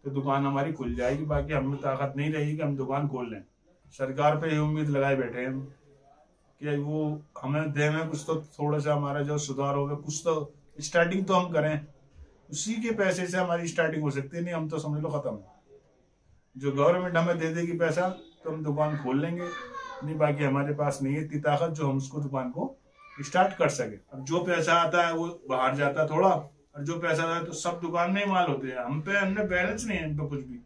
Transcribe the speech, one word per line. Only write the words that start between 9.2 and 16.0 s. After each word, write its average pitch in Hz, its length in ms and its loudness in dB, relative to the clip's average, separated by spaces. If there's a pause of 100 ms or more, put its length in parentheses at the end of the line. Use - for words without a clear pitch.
जो 147 180 0
सुधार 139 340 -2
होगा, 143 220 0
कुछ - 240 -6
तो 156 320 0 (260)
starting 175 480 2
तो 190 80 4
हम 180 180 2
करें, 151 340 0 (640)
उसी 208 260 -4
के 226 180 0
पैसे 185 320 2
से 180 120 0
हमारी 170 300 0
starting 160 340 0
हो 143 100 0
सकती 139 240 -4
है। 175 80 -2
नहीं, 175 100 -4
हम 160 140 -4
तो 156 100 -2
समझ 151 240 -2
लो 160 80 -4
खत्म। 139 280 -4 (1160)